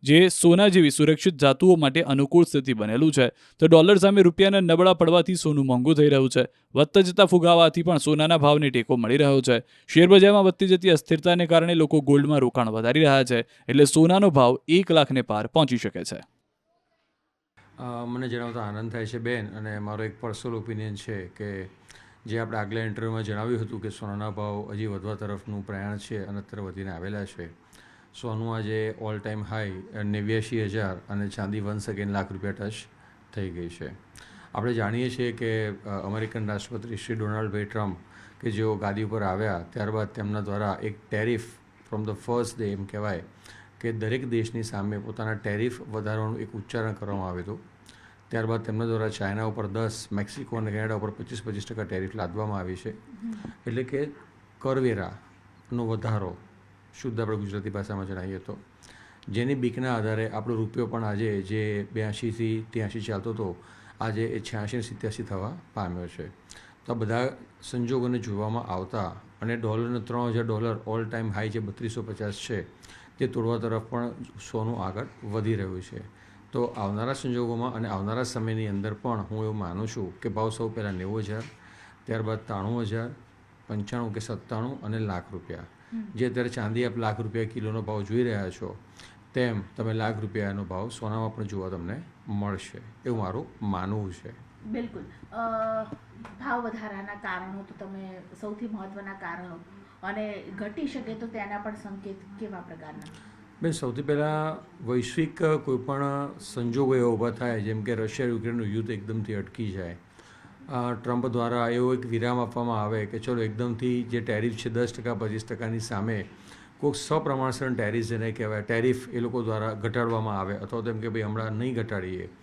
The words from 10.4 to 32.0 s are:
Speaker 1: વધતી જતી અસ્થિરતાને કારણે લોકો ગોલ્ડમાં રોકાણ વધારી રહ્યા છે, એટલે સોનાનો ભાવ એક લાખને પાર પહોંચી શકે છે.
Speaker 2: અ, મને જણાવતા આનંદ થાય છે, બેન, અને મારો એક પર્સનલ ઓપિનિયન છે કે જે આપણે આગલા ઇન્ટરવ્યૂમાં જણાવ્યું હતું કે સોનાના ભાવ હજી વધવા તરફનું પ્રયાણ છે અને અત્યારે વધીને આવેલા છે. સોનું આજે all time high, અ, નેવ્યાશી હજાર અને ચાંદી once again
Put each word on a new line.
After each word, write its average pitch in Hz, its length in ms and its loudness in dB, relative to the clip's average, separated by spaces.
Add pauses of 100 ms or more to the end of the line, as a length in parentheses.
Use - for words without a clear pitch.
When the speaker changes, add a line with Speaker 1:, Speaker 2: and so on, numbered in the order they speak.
Speaker 1:
વધતી 190 220 4
જતી 185 240 6
અસ્થિરતાને 170 560 4
કારણે 165 280 6
લોકો 156 260 6
ગોલ્ડમાં 143 380 6
રોકાણ 123 300 4
વધારી 117 320 2
રહ્યા 139 240 6
છે, 123 160 2
એટલે - 440 6
સોનાનો 180 460 8
ભાવ 131 280 8 (100)
એક 180 220 6
લાખને 139 320 6
પાર 107 240 -2
પહોંચી 131 300 4
શકે 104 280 -4
છે. - 160 -8 (1600)
Speaker 2:
અ, 120 280 -8
મને 123 220 -4
જણાવતા 120 320 -6
આનંદ 107 320 -6
થાય 113 140 -4
છે, 117 120 -8
બેન, 113 280 -2
અને 107 320 -8
મારો 107 260 -6
એક 107 160 -8
પર્સનલ 117 340 -6
ઓપિનિયન 107 400 -6
છે 98 320 -8
કે 98 420 -10 (580)
જે 113 120 -4
આપણે 113 200 -4
આગલા 104 220 -4
ઇન્ટરવ્યૂમાં 113 420 -4
જણાવ્યું 110 380 -2
હતું 107 220 -8
કે 107 80 -6
સોનાના 104 400 -8
ભાવ 104 400 -6
હજી 107 160 -6
વધવા 101 280 -6
તરફનું 101 520 -8
પ્રયાણ 101 300 -6
છે 101 300 -8
અને 101 120 -8
અત્યારે 101 280 -12
વધીને 95 240 -10
આવેલા 98 340 -8
છે. 87 220 -12 (720)
સોનું 113 360 -4
આજે 110 460 -2
all 107 140 -4
time 107 240 -6
high, 101 560 -8
અ, 107 60 -6
નેવ્યાશી 107 640 -2
હજાર 101 320 -4 (160)
અને 101 160 -4
ચાંદી 101 300 -6
once 104 320 -6
again 101 140 -4